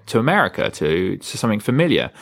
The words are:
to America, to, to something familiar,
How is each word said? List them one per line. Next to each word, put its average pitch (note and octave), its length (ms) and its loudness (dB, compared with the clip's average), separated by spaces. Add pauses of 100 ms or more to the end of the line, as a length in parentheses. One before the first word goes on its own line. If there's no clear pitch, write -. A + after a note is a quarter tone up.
to - 120 0
America, C#3+ 520 0
to, F#2 480 -2
to - 180 -12
something G#2+ 240 0
familiar, B2 500 2 (120)